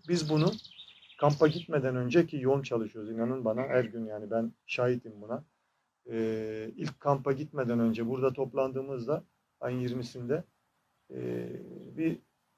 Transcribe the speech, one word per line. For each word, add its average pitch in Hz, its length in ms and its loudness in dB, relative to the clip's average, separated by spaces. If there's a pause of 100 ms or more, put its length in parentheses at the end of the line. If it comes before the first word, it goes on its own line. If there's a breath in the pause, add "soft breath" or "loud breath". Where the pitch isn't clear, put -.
Biz 165 220 2
bunu 156 220 6 (680)
kampa 147 280 6
gitmeden 151 480 2
önce 147 320 4
ki 160 100 -6
yoğun 135 240 2
çalışıyoruz, 110 500 -4
inanın 117 340 -2
bana, 110 160 2
her 131 220 4
gün 113 220 -6
yani 107 260 -8
ben 113 220 0 (120)
şahitim 123 560 -2
buna. 120 220 -8 (680)
Ee, 110 640 -2
ilk - 240 -6
kampa 139 320 2
gitmeden 131 480 0
önce 117 280 2
burada 131 260 2
toplandığımızda 135 920 -2 (360)
ayın 127 200 -2
yirmisinde, 123 640 -4 (680)
e, 60 380 -6 (480)
bir 160 200 0 (400)